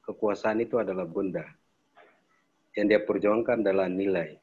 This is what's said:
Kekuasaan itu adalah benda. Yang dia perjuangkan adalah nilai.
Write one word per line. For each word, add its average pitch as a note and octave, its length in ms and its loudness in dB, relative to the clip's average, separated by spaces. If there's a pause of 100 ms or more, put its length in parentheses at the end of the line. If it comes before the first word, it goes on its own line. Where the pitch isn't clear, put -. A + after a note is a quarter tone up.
Kekuasaan G#2+ 640 -2
itu A2+ 160 -2
adalah F#2 240 -2
benda. E2+ 400 -4 (1300)
Yang G#2 160 0
dia G#2 160 6
perjuangkan G#2+ 560 2
adalah F#2+ 260 2
nilai. F#2 460 -2 (100)